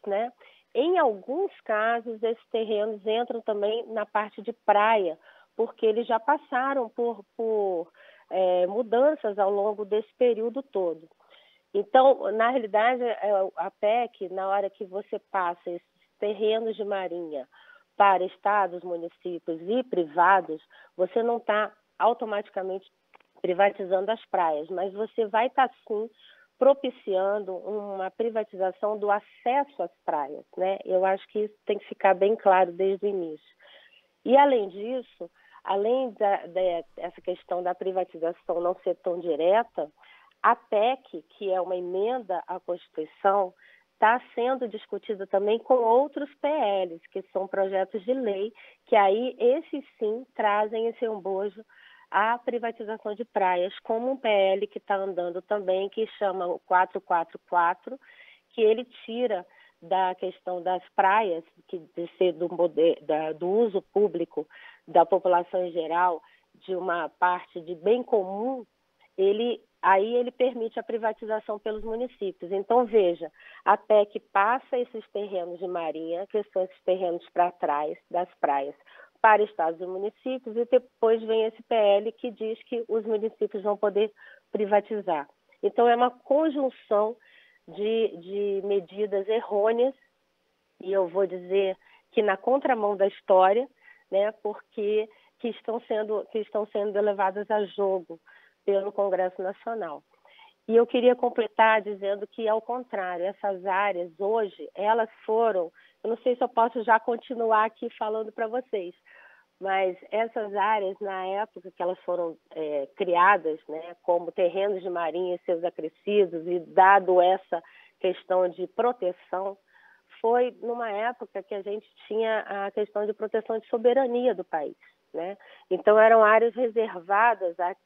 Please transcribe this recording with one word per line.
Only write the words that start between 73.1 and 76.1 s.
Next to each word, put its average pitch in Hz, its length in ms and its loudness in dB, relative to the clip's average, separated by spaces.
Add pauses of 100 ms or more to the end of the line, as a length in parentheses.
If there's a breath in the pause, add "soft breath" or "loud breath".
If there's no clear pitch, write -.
a 208 140 4
pec 208 420 2 (140)
passa 240 440 0
esses 240 340 -6
terrenos 185 460 -6
de 180 100 -8
marinha, 170 600 -6